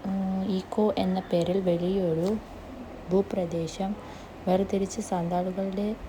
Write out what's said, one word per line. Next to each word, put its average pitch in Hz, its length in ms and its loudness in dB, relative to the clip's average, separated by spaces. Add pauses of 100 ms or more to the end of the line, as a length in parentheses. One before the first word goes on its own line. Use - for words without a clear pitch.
ഉം, 190 460 0
ഈക്കോ 196 480 2
എന്ന 185 240 2 (100)
പേരിൽ 180 280 4
വലിയൊരു 180 760 2 (720)
ഭൂപ്രദേശം 185 880 0 (520)
വേർതിരിച്ച് 190 520 2
സന്താളുകളുടെ 185 960 0 (120)